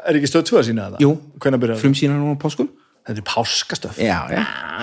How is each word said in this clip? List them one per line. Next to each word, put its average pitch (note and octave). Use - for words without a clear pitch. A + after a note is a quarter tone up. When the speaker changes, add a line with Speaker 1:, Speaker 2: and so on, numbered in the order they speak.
Speaker 1:
er E3
ekki C#3+
Stöð E3
tvö A3
að C3
sýna A2+
þetta? F#2+
Speaker 2:
Jú, C#3+
Speaker 1:
Hvenær C3
byrjar A2+
það? A2
Speaker 2:
frumsýna C#3+
núna D3
á C#3
páskum. B3
Speaker 1:
Þetta G#2
er G#2
páskastöf. -
Speaker 2:
Já, G2+
já. -